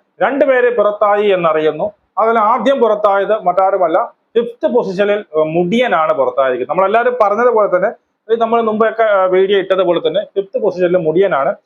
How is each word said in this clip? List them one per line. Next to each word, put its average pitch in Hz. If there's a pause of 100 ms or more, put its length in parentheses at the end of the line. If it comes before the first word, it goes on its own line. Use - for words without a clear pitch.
(220)
രണ്ടുപേര് 254
പുറത്തായി 208 (120)
എന്നറിയുന്നു. 156 (260)
അതിൽ 226
ആദ്യം 240
പുറത്തായത് 208 (120)
മറ്റാരുമല്ല, 190 (380)
ഫിഫ്ത് 233
പൊസിഷനിൽ, 202 (180)
ഏഹ്, 156 (100)
മുടിയനാണ് 175
പുറത്തായിരിക്കുന്നത്. 131
നമ്മളെല്ലാവരും 226
പറഞ്ഞതുപോലെ 214
തന്നെ, 190 (400)
ഇത് 226
നമ്മൾ 226
മുമ്പൊക്കെ, 220
ഏഹ്, 196 (100)
വീഡിയോ 196
ഇട്ടതുപോലെ 180
തന്നെ 160 (120)
ഫിഫ്ത് 196
പൊസിഷനിൽ 180
മുടിയനാണ്, 165 (120)